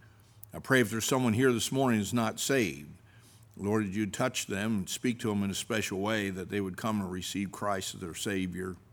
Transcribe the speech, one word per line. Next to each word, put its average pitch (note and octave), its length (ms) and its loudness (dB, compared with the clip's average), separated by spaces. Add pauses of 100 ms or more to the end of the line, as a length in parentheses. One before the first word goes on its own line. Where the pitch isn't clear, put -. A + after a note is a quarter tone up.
(520)
I D2+ 60 -10
pray C3 220 4
if G#2+ 100 4
there's A2 140 -2
someone B2+ 280 4
here B2+ 200 6
this A2+ 180 0
morning C3 300 4
who's F#2+ 120 -2
not A#2 280 0
saved, D#2+ 580 0 (580)
Lord, G#2+ 300 0
that F#2 60 -4
you'd G2+ 200 -2
touch - 360 -2
them G#2 300 0
and F#2 100 -4
speak A#2+ 320 -2
to A#2 80 -2
them G2+ 160 2
in G2 60 0
a F#2 40 -2
special G#2 460 -2
way, G#2 300 0
that F#2 200 -6
they G#2 100 0
would F#2+ 160 -4
come A2 240 -2
and F#2+ 120 -4
receive F#2 400 -4
Christ G2+ 420 -2
as G2 60 -14
their E2+ 140 -8
Savior. F#2 600 -4 (180)